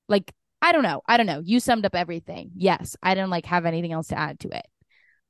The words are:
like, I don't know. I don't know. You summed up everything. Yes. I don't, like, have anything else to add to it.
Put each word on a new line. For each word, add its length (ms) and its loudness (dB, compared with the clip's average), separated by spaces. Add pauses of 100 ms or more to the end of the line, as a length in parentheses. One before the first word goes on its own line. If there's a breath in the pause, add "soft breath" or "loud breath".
like, 260 0 (280)
I 120 6
don't 100 4
know. 220 -2
I 100 4
don't 100 4
know. 140 -2
You 220 2
summed 240 0
up 100 -2
everything. 580 -6
Yes. 480 0
I 140 2
don't, 140 -2
like, 160 -4
have 200 0
anything 280 -2
else 160 -4
to 100 -4
add 220 -6
to 80 -10
it. 160 -10 (640)